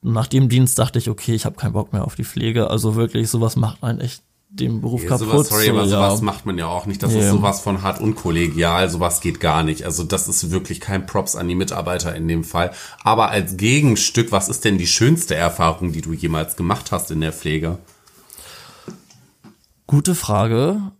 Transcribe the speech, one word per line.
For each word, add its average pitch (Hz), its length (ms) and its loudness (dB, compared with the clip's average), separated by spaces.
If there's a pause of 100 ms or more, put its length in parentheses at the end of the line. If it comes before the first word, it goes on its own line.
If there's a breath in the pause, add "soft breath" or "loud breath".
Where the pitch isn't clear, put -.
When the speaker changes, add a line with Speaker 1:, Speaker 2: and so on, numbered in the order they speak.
Speaker 1:
nach 117 260 0
dem 131 220 4
Dienst 123 280 4
dachte 127 220 2
ich, 113 100 -2
okay, 110 240 -2
ich 113 120 -2
hab - 120 -4
keinen - 160 -2
Bock 104 200 -2
mehr 98 100 0
auf - 120 -4
die 120 100 -6
Pflege. 113 440 -2
Also 110 260 0
wirklich, 113 340 0
sowas 113 260 0
macht 117 260 0
einen 117 200 -4
echt - 220 -8 (260)
den 123 320 -4
Beruf 117 200 -2
Speaker 2:
Ja, 85 80 -6
Speaker 1:
kaputt. 113 200 0
Speaker 2:
sowas, 143 200 4
sorry, 107 160 2
Speaker 1:
So, 107 60 4
Speaker 2:
aber 107 100 2
Speaker 1:
ja. 101 60 2
Speaker 2:
sowas 101 340 2
macht 104 240 -4
man 95 140 -2
ja 80 80 -4
auch 90 180 -4
nicht. 98 180 -4
Das 113 80 2
ist 110 120 2
Speaker 1:
Nee. 101 60 4
Speaker 2:
sowas 98 300 2
von 95 220 -2
hart 95 180 -4
unkollegial. 85 880 0
Sowas 87 320 0
geht 85 220 -2
gar 80 220 2
nicht. 78 200 -2
Also 85 200 -4
das 87 260 -2
ist 82 220 -2
wirklich 90 280 -4
kein 95 280 -4
Props - 280 -2
an 90 120 -4
die 90 80 -2
Mitarbeiter 87 600 -2
in 82 120 -4
dem 82 180 0
Fall. 90 260 -2 (320 loud breath)
Aber - 280 4
als 95 260 -2
Gegenstück, 117 760 4
was 98 180 0
ist - 140 -6
denn 98 140 4
die 85 100 0
schönste 143 480 2
Erfahrung, 85 560 0
die 78 100 -4
du 82 120 -6
jemals 80 420 -2
gemacht - 380 -4
hast 90 180 -4
in 80 80 -2
der 80 140 -2
Pflege? 80 460 -4 (2000 loud breath)
Speaker 1:
Gute 147 280 2
Frage. 113 680 2 (180)